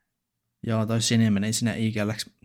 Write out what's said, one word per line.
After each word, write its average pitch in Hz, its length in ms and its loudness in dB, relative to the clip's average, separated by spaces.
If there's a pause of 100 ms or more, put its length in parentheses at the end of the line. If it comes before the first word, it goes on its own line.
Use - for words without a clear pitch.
(640)
Joo, 110 220 -2
toi 113 160 -2
Sin 113 320 4
meni 104 200 0
sinne 113 260 -2
I 110 120 0
G 110 40 -4
L:ksi, 107 360 -4 (140)